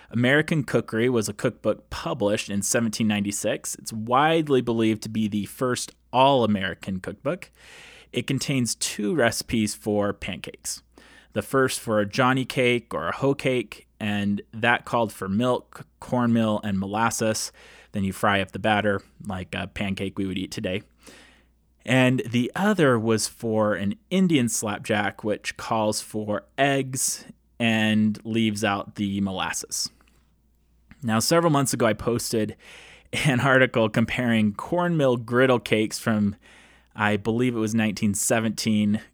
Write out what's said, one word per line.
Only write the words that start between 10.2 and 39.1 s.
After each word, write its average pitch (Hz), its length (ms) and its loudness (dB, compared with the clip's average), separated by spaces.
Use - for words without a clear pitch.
The 107 80 -4
first 131 400 0
for 107 180 0
a 104 80 2
Johnny 127 380 2
cake 123 480 0
or 80 160 -4
a - 80 -4
hoe 139 180 0
cake, - 540 -4
and 104 440 -2
that 117 320 2
called 117 300 0
for 98 160 -6
milk, 120 560 -2
cornmeal, 117 640 0
and 101 160 -4
molasses. 110 720 -2
Then 98 120 -4
you 95 80 -2
fry 98 300 2
up 92 100 -8
the 98 60 -8
batter 104 440 2
like 92 280 -8
a 92 120 -6
pancake 98 520 -6
we 98 80 -2
would 92 100 -4
eat 95 140 -6
today. 101 320 -4
And 127 460 4
the 120 240 0
other 180 440 4
was 110 280 0
for 107 480 0
an 98 200 -2
Indian 170 400 4
slapjack, 104 760 -2
which - 320 -4
calls 107 440 0
for 107 440 -6
eggs 135 680 -2
and 107 640 2
leaves 110 380 0
out 101 320 -2
the 101 260 -2
molasses. 95 680 -6
Now, 110 160 0
several 165 320 4
months 139 220 2
ago, 123 140 2
I 107 80 4
posted 113 600 -2
an 127 160 2
article 127 480 4
comparing 113 640 2
cornmeal 165 640 2
griddle 120 420 4
cakes 110 400 0
from, 107 380 0
I 104 220 2
believe 117 400 0
it 110 40 -2
was 110 140 0
nineteen 107 400 0
seventeen 107 880 0